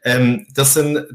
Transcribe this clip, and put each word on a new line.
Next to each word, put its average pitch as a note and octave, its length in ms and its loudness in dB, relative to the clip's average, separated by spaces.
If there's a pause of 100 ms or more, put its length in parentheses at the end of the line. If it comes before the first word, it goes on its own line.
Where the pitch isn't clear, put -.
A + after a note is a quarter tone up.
Ähm, B2 500 0
das C#3 200 2
sind D3 300 0 (100)